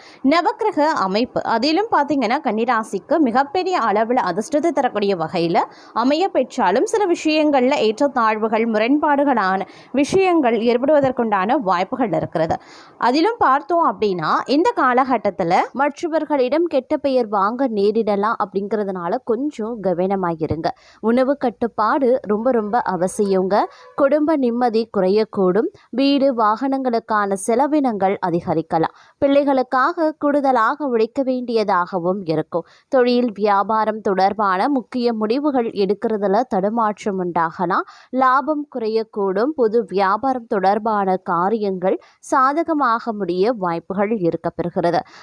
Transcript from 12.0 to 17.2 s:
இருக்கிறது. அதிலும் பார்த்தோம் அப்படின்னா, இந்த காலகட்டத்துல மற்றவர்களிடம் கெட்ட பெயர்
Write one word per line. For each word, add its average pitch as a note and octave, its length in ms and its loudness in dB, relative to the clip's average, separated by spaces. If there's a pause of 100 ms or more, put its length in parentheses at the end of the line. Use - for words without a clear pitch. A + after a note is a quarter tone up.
இருக்கிறது. D#3+ 440 -2 (400)
அதிலும் E4 420 0
பார்த்தோம் E4+ 480 2
அப்படின்னா, F#3 440 -2 (160)
இந்த F4 300 2
காலகட்டத்துல A#3+ 840 0 (140)
மற்றவர்களிடம் D4 920 -2
கெட்ட D4+ 320 -2
பெயர் B3+ 320 0